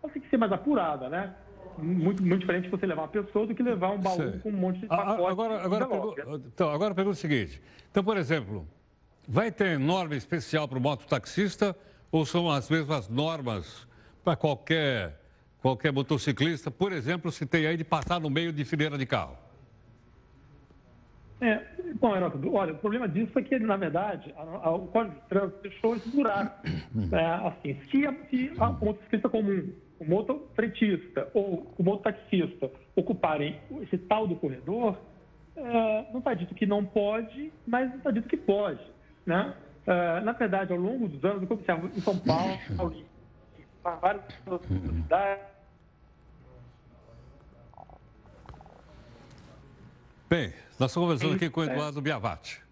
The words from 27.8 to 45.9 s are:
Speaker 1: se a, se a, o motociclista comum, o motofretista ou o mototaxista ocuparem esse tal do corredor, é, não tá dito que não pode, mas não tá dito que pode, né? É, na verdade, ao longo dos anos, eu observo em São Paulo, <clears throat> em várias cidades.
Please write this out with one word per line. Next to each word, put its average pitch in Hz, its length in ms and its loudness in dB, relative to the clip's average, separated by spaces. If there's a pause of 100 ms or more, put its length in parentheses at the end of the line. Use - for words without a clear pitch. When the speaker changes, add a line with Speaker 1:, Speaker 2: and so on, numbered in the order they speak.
Speaker 1:
se 277 160 4
a, 269 80 -2 (160)
se 254 280 0
a, 214 100 4
o 202 160 -2
motociclista 214 440 0
comum, 202 440 0 (260)
o 165 60 -12
motofretista 208 1300 0
ou 196 420 0
o 190 60 2
mototaxista 190 880 0 (260)
ocuparem 160 640 0 (220)
esse 185 160 -2
tal 214 280 0
do 175 100 -2
corredor, 175 600 -2 (600)
é, 226 560 0
não 254 80 -4
tá 254 140 0
dito 175 200 -6
que 214 120 0
não 208 180 2
pode, 226 680 -2 (140)
mas 254 240 0
não 262 100 -10
tá 285 100 0
dito 226 180 0
que - 80 0
pode, 196 440 0 (460)
né? 196 280 0 (320)
É, 175 340 2
na 214 120 0
verdade, 190 400 0
ao 175 60 0
longo 214 300 0
dos 139 160 -6
anos, 196 180 2
eu 180 140 -4
observo 175 320 -2
em 196 120 -6
São 185 180 0
Paulo, 175 340 2 (180)
<clears throat> 175 240 -2
em 156 100 -16 (960)
várias 196 240 2 (100)
cidades. - 340 -6 (4000)